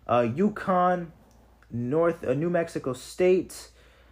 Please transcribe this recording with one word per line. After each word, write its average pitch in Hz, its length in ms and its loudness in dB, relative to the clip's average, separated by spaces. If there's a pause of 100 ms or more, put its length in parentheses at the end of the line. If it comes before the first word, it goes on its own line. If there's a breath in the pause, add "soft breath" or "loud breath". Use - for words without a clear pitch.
Uh, 120 180 2
uconn, 180 840 0 (640)
North, 156 520 0
uh, 123 100 0
New 151 160 -2
Mexico 165 440 -2
State. - 760 0 (420 soft breath)